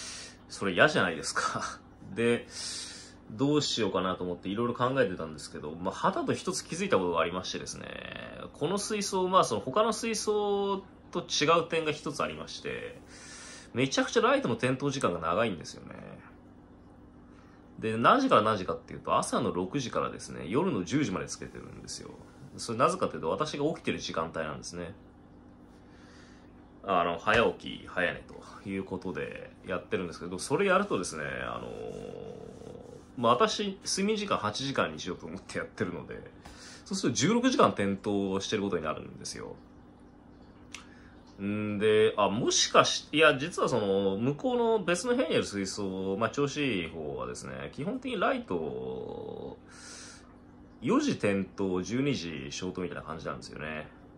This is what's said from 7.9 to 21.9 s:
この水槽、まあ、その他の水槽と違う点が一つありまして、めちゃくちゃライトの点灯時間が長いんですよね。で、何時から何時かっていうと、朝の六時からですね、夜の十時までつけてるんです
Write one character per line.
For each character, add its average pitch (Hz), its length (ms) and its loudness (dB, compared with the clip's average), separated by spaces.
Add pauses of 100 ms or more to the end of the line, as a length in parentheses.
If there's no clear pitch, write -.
こ 143 140 -2
の 190 100 2
水 208 260 -2
槽、 185 240 2
ま 185 120 8
あ、 175 40 10
そ - 120 2
の 101 60 0
他 208 220 4
の 226 100 4
水 226 220 -2
槽 202 680 2 (280)
と - 100 -4
違 - 240 0 (140)
う 165 100 -2
点 160 160 0
が 156 60 2
一 151 200 -4
つ - 120 -2
あ - 40 0
り 80 80 -6
ま - 120 -10
し - 140 -12
て、 60 380 -8 (760)
め 127 140 2
ち - 120 0
ゃ 262 40 4
く 262 60 -2
ち - 80 2
ゃ 220 40 6
ラ 247 140 6
イ 269 60 4
ト 269 60 0
の 113 80 2
点 131 220 2
灯 143 120 0
時 139 100 -4
間 95 140 2
が 85 60 -4
長 87 260 2
い 117 60 0
ん 87 60 -6
で - 80 -10
す - 100 -14
よ - 100 -16
ね。 - 100 -14 (1800)
で、 110 200 -2
何 170 220 6
時 269 100 2
か 147 60 8
ら 110 60 10
何 107 160 4
時 87 80 -4
か 85 80 -2
っ 80 60 -4
て - 140 -14
い 71 40 -10
う - 20 -10
と、 85 180 2
朝 196 240 0
の 95 120 0
六 92 260 -2
時 120 120 -6
か 85 80 -2
ら 67 100 -2
で 52 100 -10
す - 100 -12
ね、 62 180 -8
夜 151 240 2
の 98 120 0
十 135 200 2
時 104 80 -2
ま 87 80 -2
で 67 80 -6
つ - 100 -8
け - 80 -10
て 62 120 -14
る - 140 -14
ん - 100 -14
で - 60 -14
す - 120 -10